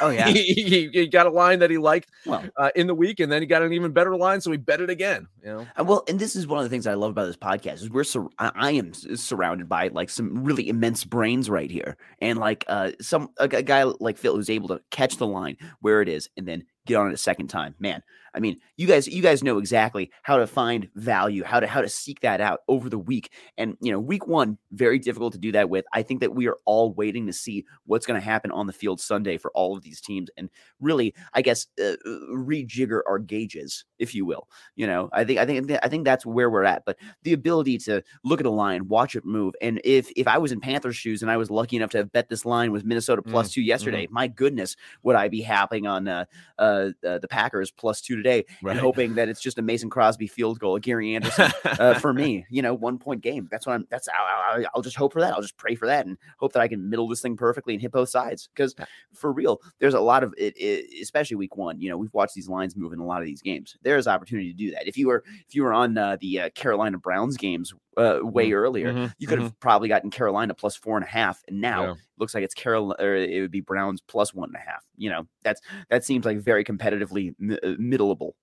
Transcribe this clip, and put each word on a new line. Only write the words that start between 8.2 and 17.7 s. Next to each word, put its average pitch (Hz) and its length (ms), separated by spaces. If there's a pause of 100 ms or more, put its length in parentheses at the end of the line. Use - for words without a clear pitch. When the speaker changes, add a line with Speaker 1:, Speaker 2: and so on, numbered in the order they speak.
Speaker 1:
I, 113 160
I 131 180
am 107 180
s-, - 320
surrounded 90 480
by, 90 180
like, 87 220
some 120 340
really 143 240
immense 117 340
brains 120 460
right 82 220
here. - 260 (240)
And, 113 180
like, 110 300
uh, 95 320
some, 151 380
a, 139 100
g-, 131 80
a 123 60
guy 135 220
like 113 340
Phil 113 180
who's 107 140
able 107 180
to 92 220
catch 135 260
the 123 100
line 92 300 (240)
where 107 220
it 90 80
is 76 260
and 92 100
then 82 180 (200)
get 117 120
on 104 120
it 90 60
a - 20
second 87 320
time. 76 320